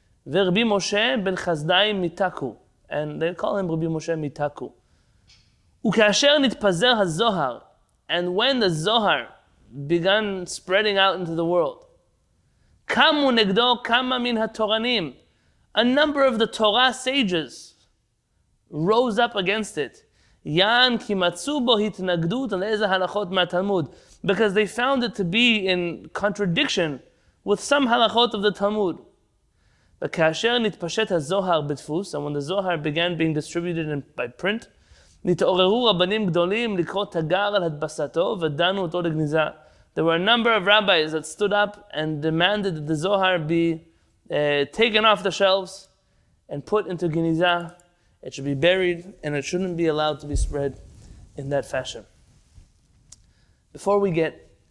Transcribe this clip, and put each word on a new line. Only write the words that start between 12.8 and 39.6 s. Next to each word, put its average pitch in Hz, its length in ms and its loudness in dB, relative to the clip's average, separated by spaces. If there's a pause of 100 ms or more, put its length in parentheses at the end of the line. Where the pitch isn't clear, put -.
Kamu 285 440 4
negdo 233 520 2
kama 254 360 0
min 240 160 -2
haToranim, 220 800 -2 (580)
a 220 120 2
number 285 400 2
of 240 120 2
the 220 100 2
Torah 226 460 2
sages 202 840 -4 (920)
rose 208 480 0
up 240 200 0
against 196 400 -2
it. - 260 -8 (400)
Yan 226 540 2
ki - 160 -6
matzu 190 520 0
bo 240 100 4
hitnagdut 190 760 -2
le'eze 208 360 -2
halachot 185 440 -2
maTalmud, 180 640 0 (320)
because 196 280 2
they 214 120 2
found 247 380 0
it 226 100 -4
to 196 120 -4
be 214 420 2
in 175 460 -2
contradiction 190 880 -2 (420)
with 202 160 0
some 285 280 2
halachot 233 460 2
of 208 80 -4
the 208 100 2
Talmud. 202 460 -2 (1040)
But - 140 -8
kasher 165 520 2
nitpashet 208 440 -4
haZohar 170 580 0
b'tfus, 151 460 -6
and 147 100 -6
when 147 80 -6
the 143 100 -4
Zohar 180 360 -2
began 160 400 -2
being 160 160 0
distributed 165 560 -4
in, 143 160 -6 (100)
by 123 120 -6
print, 196 420 -6 (560)
nit'oreru 185 680 2
rabbanim 185 380 0
gdolim 190 500 0
likro 196 300 -4
tagar 180 420 -2
al 180 160 0
hadbasato 160 720 -4
v'danu 170 400 0
oto 180 220 -4
legniza. 156 540 0 (400)